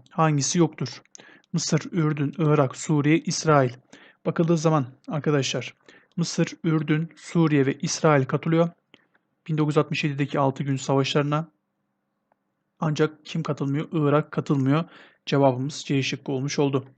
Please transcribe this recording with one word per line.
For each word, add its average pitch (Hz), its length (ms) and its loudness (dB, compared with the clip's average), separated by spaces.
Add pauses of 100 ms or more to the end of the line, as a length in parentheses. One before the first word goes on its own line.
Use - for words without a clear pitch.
(100)
hangisi 156 480 0
yoktur? 156 440 -2 (500)
Mısır, 160 280 0 (120)
Ürdün, 151 460 -2
Irak, 147 380 2
Suriye, 151 420 2
İsrail. 147 540 2 (540)
Bakıldığı 170 320 2
zaman 156 280 2 (220)
arkadaşlar 147 640 -2 (420)
Mısır, 170 320 -2 (160)
Ürdün, 156 520 0
Suriye 151 500 2
ve 143 120 -2
İsrail 151 460 2
katılıyor 165 440 0 (800)
bin 156 100 -2
dokuz 151 140 0
yüz 151 60 4
altmış 151 260 0
yedideki 143 340 -2
altı 139 240 0
gün 139 140 -2
savaşlarına. 143 720 0 (1300)
Ancak 156 460 -2
kim 165 160 -6
katılmıyor? 143 500 -4
Irak 151 400 0
katılmıyor. 143 520 0 (420)
Cevabımız 139 600 0
C 139 160 0
şıkkı 139 300 -6
olmuş 135 260 -4
oldu. 139 260 0 (140)